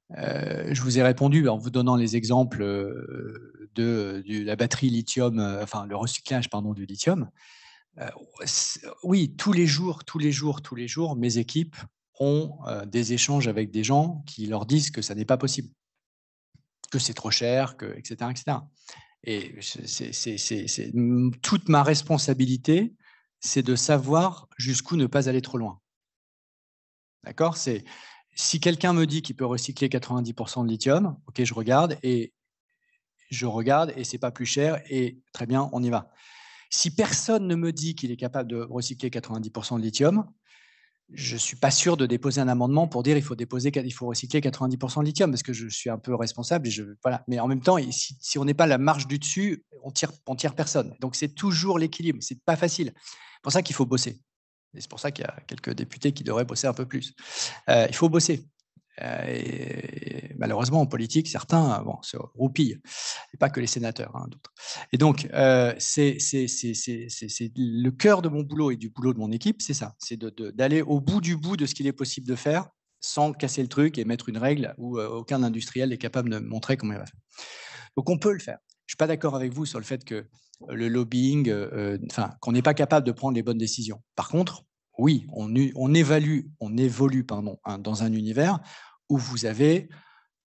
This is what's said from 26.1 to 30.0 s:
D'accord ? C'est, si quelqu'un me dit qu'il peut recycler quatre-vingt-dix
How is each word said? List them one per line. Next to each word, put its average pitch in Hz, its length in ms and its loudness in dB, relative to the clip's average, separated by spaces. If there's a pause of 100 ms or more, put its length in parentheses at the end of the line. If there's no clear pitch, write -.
D'accord ? 160 320 0
C'est, 113 260 -2 (500)
si - 280 -2
quelqu'un 180 320 4
me 165 120 6
dit 156 160 0
qu'il 131 140 -8
peut 131 100 -2
recycler 123 440 -2
quatre-vingt-dix 123 420 -2